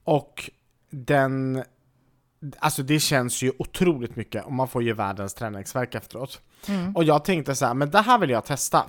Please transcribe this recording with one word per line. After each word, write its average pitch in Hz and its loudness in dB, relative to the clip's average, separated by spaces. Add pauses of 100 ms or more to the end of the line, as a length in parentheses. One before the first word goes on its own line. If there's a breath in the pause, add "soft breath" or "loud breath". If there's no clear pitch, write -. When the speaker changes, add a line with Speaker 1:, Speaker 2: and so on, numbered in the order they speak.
Speaker 1:
och - -2 (400)
den 131 0 (920)
alltså, 147 -2
det 147 2
känns 127 0
ju 127 2
otroligt 143 0
mycket 110 -6
och 139 -10
man 127 0
får 123 -2
ju 117 2
världens 98 -4
träningsvärk 113 -6
efteråt. - -10 (280 loud breath)
Speaker 2:
Mm. 196 -2
Speaker 1:
Och 170 4
jag 151 4
tänkte 147 0
så 131 0
här, 120 0
men 143 0
det 202 6
här 240 6
vill 170 2
jag 113 2
testa, 147 0